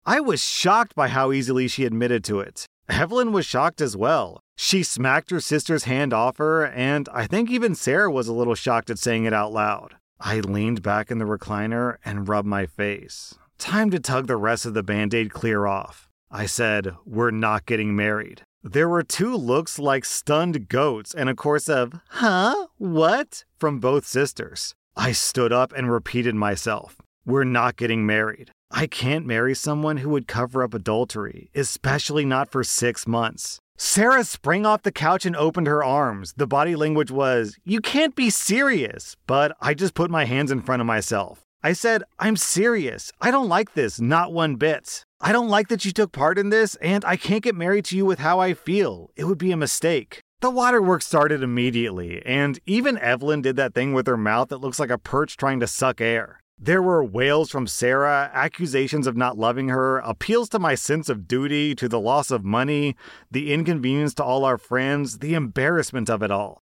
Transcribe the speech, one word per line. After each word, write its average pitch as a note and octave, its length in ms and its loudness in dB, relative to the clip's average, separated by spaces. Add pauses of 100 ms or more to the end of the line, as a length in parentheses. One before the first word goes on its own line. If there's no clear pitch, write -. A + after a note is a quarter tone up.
I A#3+ 140 2
was A#3 240 0
shocked G#3 520 2
by C#3 120 2
how C3+ 240 2
easily B2+ 360 0
she C3 180 -2
admitted A#2 400 0
to G#2 140 -2
it. - 260 -10 (240)
Evelyn A3 420 0
was F#3+ 140 0
shocked D3+ 360 0
as A2+ 160 -2
well. A#2 420 0 (160)
She - 260 0
smacked C3+ 480 0
her F3+ 120 -2
sister's D3 420 0
hand C3 300 0
off A#2 240 0
her, D#3 280 2
and C3 480 -2
I A#2 140 -4
think A3+ 240 0
even A3+ 240 0
Sarah F3 340 2
was C3 180 0
a A#2 60 -4
little A#2 220 2
shocked A#2 340 -2
at A2 80 -6
saying A2+ 280 0
it A2 80 0
out G#2+ 180 0
loud. G#2+ 460 -2 (220)
I A2 200 -2
leaned G#2 420 -2
back G#2 300 0
in A#2 80 -2
the A2 60 -2
recliner A2 800 -4
and G2+ 240 -6
rubbed G#2 200 0
my G2 180 0
face. - 680 -8 (240)
Time G#3 320 0
to F3+ 80 0
tug C3 280 -2
the A#2+ 100 0
rest A2 280 0
of A2+ 80 -6
the G#2+ 100 -2
Band-Aid G#2 480 0
clear G#2+ 340 0
off. - 440 -6 (220)
I G#2 140 -6
said, G#2 500 0 (100)
"We're A#2 240 -2
not A2 360 0
getting G#2+ 300 0
married." G#2 460 -2 (220)
There D#3 260 2
were E3+ 140 2
two A#3 320 -2
looks D3 420 0
like C#3 280 0
stunned D3+ 640 -2
goats B2+ 440 -2
and C3+ 160 -2
a B2+ 60 -2
chorus D3 340 0
of, B2+ 240 0 (160)
"Huh? A#3 580 0 (100)
What?" F3+ 640 0 (160)
from D3 200 -2
both C3 280 2
sisters. - 640 -4 (220)
I B2 160 -2
stood A#2 420 0
up B2+ 200 2
and B2+ 180 -2
repeated A#2 440 -2
myself. G#2 640 -4 (280)
"We're C3+ 180 2
not B2 320 2
getting A2+ 300 0
married. G#2+ 460 -2 (180)
I D3 180 -2
can't C#3+ 380 -4
marry B2 300 0
someone D3+ 420 -2
who C3+ 120 -4
would C#3+ 180 0
cover B2+ 360 -2
up A2+ 100 -4
adultery, A2 840 -4
especially C#3+ 680 -2
not C3+ 260 0
for C3 120 -2
six - 440 -2
months." A2+ 520 -4 (180)
Sarah B3 460 4
sprang F3+ 420 -2
off G#3+ 160 4
the G3 100 -2
couch E3+ 340 0
and F3 100 -2
opened D#3 320 2
her D3 160 2
arms. B2+ 520 -2
The C#3+ 120 0
body D3 280 2
language D3+ 360 0
was, B2+ 520 0
"You G#3+ 160 0
can't C#4+ 360 2
be B3 140 2
serious," G#3 880 0 (120)
but C#3+ 340 2
I D3 140 2
just F3+ 180 -2
put E3+ 180 0
my D#3+ 140 2
hands C3+ 260 0
in B2+ 100 0
front B2+ 200 0
of A#2 60 0
myself. G#2+ 560 -2 (200)
I D#3+ 100 2
said, A3 300 2 (140)
"I'm G#3+ 180 2
serious. F#3+ 760 0 (100)
I G#3+ 80 2
don't B3+ 200 2
like G3 240 2
this, A#2 280 0
not D#3+ 320 2
one D#3+ 220 0
bit. - 500 -2 (160)
I F#3+ 100 2
don't A#3+ 180 2
like G#3 200 4
that G#3 160 -2
you G3 60 0
took G3+ 200 0
part D#3 260 2
in G3+ 120 0
this, A3 260 2
and G3 300 0
I F3 120 2
can't G#3 260 -2
get A#3 120 0
married F3+ 300 0
to F3+ 120 -4
you G3 80 2
with F3+ 140 2
how E3 200 2
I F#3 140 2
feel. D#3 640 -2
It D3 100 -6
would F3+ 120 -2
be F3+ 140 0
a E3+ 60 0
mistake." D3 640 -2 (180)
The B3+ 120 2
waterworks A#3+ 560 4
started D3+ 340 4
immediately, A#2 800 -2
and C#3 440 0
even A#3+ 320 0
Evelyn C3+ 420 0
did B2+ 140 0
that B2+ 180 0
thing C3+ 200 0
with B2+ 120 0
her B2+ 120 2
mouth A2 320 0
that C3 120 -10
looks C3+ 180 -6
like B2+ 120 -2
a A#2+ 80 0
perch - 360 -2
trying C3+ 260 0
to A2+ 60 0
suck C3 320 -2
air. A2+ 420 -2 (180)
There F3+ 220 2
were F3 220 4
wails C3+ 460 2
from C3 160 -4
Sarah, C#3 640 0
accusations C#3 760 0
of A#2 100 -2
not B2 200 0
loving B2 320 0
her, C3 280 2
appeals G3+ 520 -2
to A3 100 0
my D#3+ 160 2
sense D3+ 340 -2
of G#2 180 -4
duty, C#3+ 460 0
to B2 160 -4
the A#2 100 0
loss C3 300 0
of A2+ 160 -2
money, C3+ 500 0 (360)
the D3 200 -4
inconvenience D3 640 0
to D3 80 -2
all C3+ 220 2
our B2+ 140 2
friends, C3+ 600 -2
the D3+ 140 -2
embarrassment C3+ 720 0
of A2 140 0
it G#2+ 100 0
all. G2 380 -4